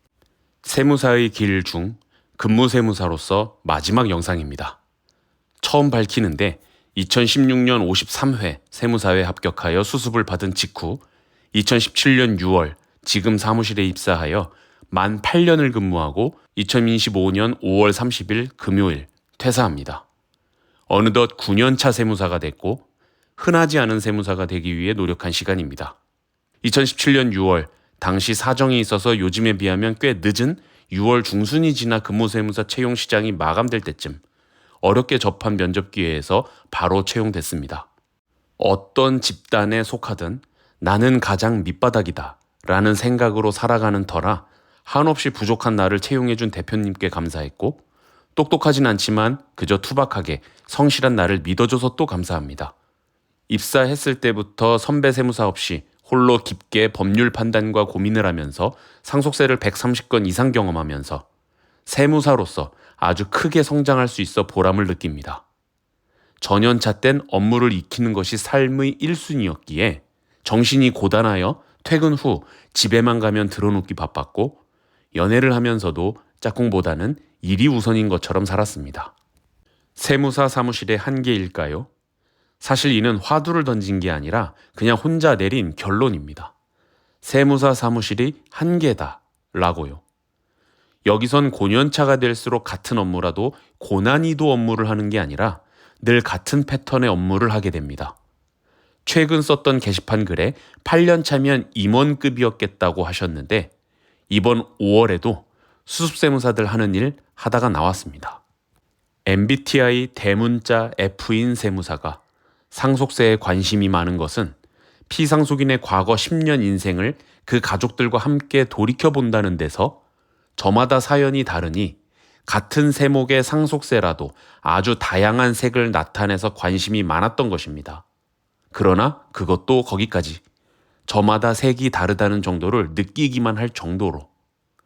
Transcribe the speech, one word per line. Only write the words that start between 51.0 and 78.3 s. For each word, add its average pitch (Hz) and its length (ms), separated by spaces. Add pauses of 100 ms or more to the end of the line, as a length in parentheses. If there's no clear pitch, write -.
나를 95 260
믿어줘서 117 540
또 160 120
감사합니다. 78 680 (760)
입사했을 131 640
때부터 113 640
선배 139 340
세무사 120 340
없이 87 380 (260)
홀로 123 260
깊게 107 520
법률 107 420
판단과 110 560
고민을 104 400
하면서 82 480 (280)
상속세를 139 560
백삼십 - 520
건 107 160
이상 120 260
경험하면서 76 760 (600)
세무사로서 139 840 (260)
아주 90 320
크게 156 320
성장할 139 440
수 117 140
있어 95 260
보람을 95 400
느낍니다. 76 600 (920)
전연차 110 600
땐 139 300
업무를 113 420
익히는 110 400
것이 98 240
삶의 135 640
일 160 160
순위였기에 92 880 (420)
정신이 123 460
고단하여 107 720 (220)
퇴근 160 280
후 131 320 (300)
집에만 117 440
가면 107 300
드러눕기 101 460
바빴고, 85 680 (540)
연애를 127 400
하면서도 104 640 (220)
짝꿍보다는 101 760 (240)
일이 95 260
우선인 110 440
것처럼 92 340